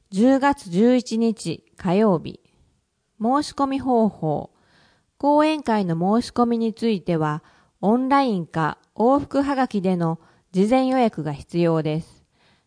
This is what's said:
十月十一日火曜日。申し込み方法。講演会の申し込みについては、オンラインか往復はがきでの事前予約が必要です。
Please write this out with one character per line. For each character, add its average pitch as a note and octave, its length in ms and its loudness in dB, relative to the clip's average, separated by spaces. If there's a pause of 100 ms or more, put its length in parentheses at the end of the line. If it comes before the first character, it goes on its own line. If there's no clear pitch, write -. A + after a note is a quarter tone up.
十 B3+ 300 2
月 C#4 300 -2
十 A3+ 280 4
一 A#3 200 -4
日 A3 460 -4 (140)
火 F3 160 -2
曜 G3 260 2
日。 - 220 -12 (800)
申 C4 220 0
し - 100 -10
込 C#4 140 -2
み C4+ 120 -4
方 A#3+ 300 2
法。 - 420 -6 (680)
講 D4 280 2
演 D#4 180 -2
会 G#3+ 220 0
の E3+ 80 -2
申 G3 340 0
し - 40 -16
込 A#3+ 160 0
み A#3 100 0
に A3+ 160 -2
つ A3+ 160 -2
い G3 120 -2
て F3 140 -2
は、 D#3 260 -2 (380)
オ G#3 160 2
ン B3+ 140 -2
ラ C#4 140 2
イ A3+ 140 -2
ン E3 80 -4
か D#3 320 -4 (160)
往 C4 280 2
復 C#4 200 -2
は C#4 140 -2
が B3+ 140 -2
き G#3 120 -4
で F#3 140 0
の E3 240 -2 (320)
事 F#3+ 160 2
前 C4 200 2
予 C4 100 0
約 A3 260 0
が D3+ 80 -6
必 D#3 280 -6
要 E3 220 2
で D#3 200 -2
す。 - 240 -20 (420)